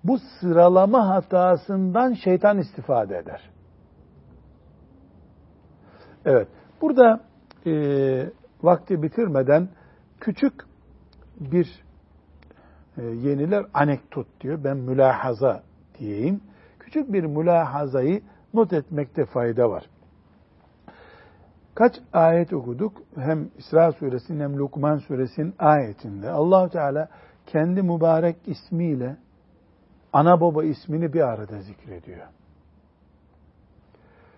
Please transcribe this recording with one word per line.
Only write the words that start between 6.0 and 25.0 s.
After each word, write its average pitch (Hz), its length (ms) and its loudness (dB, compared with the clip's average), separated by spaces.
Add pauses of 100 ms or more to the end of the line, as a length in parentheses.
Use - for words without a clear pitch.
Evet, 127 220 2 (340)
burada, 240 380 4 (460)
e, 165 60 -2 (920)
vakti 170 400 0
bitirmeden 156 640 0 (500)
küçük - 340 -4 (840)
bir, 160 440 -4 (1120)
e, 123 80 -12
yeniler 143 680 -2
anekdot 143 540 -2 (140)
diyor. 147 220 -8
Ben 139 140 -4
mülahaza 127 840 0 (360)
diyeyim. 120 420 -6 (380)
Küçük 285 340 -8
bir 190 100 -2
mülahazayı 147 1000 0 (320)
not 208 200 0
etmekte 147 520 -4
fayda 120 440 0
var. 87 140 -8 (1900)
Kaç 240 200 2 (180)
ayet 165 400 2
okuduk? 135 400 -6 (220)
Hem 147 420 -4
İsra 160 340 2
suresinin 143 480 -8
hem 143 180 -6
Lokman 143 400 -2
suresinin 143 600 -6